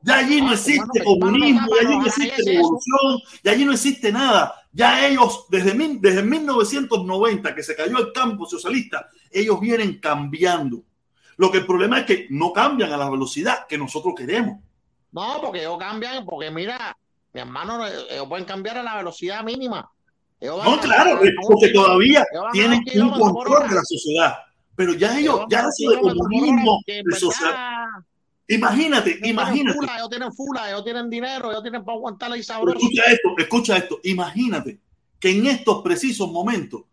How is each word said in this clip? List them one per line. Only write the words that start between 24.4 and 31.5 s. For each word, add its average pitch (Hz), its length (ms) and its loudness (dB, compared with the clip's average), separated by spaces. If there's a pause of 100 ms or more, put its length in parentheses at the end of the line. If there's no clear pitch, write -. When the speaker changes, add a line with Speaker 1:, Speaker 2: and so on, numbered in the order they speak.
Speaker 1:
Pero 180 180 0
ya 214 240 0
ellos, 294 160 2
Speaker 2:
Ellos 196 60 0
van 220 100 -8
Speaker 1:
ya 220 80 2
Speaker 2:
a 233 60 2
dos 294 120 -2
kilómetros 214 300 2
Speaker 1:
eso 185 60 2
de 180 60 -2
Speaker 2:
por 180 80 -2
hora, 226 140 0
Speaker 1:
comunismo, 233 380 4
Speaker 2:
porque 202 220 -10
en 208 60 -12
Speaker 1:
de 175 100 0
social-, 185 340 -2
Speaker 2:
verdad 233 540 -10 (440)
Speaker 1:
imagínate, 233 640 2
Speaker 2:
ellos 170 100 -6
tienen 220 140 -4
Speaker 1:
imagínate. 220 440 -2
Speaker 2:
fula, 277 180 -6
ellos 226 140 -10
tienen 240 220 -10
fula, 262 380 -10
ellos 202 140 -10
tienen 233 260 -8
dinero, 247 400 -8